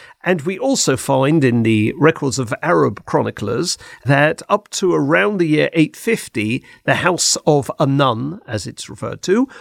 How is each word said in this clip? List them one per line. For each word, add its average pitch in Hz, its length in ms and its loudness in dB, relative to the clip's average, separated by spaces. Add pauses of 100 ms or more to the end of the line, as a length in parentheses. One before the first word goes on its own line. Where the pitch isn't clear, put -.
(240)
And 180 180 0
we 190 160 -6
also 240 380 0
find 135 480 2
in 120 180 4
the 110 340 2
records 151 420 0
of 123 220 -4
Arab 147 440 0
chroniclers 117 760 -4 (260)
that 139 440 2
up 208 220 -2
to 185 220 0
around 165 440 0
the 175 100 0
year 151 280 2
eight 160 200 2
fifty, 120 680 -4 (200)
the 135 120 0
house - 400 0 (100)
of 147 320 2
Anan, 139 680 0
as 110 200 -6
it's - 220 -14
referred - 340 -12
to, 233 260 2 (120)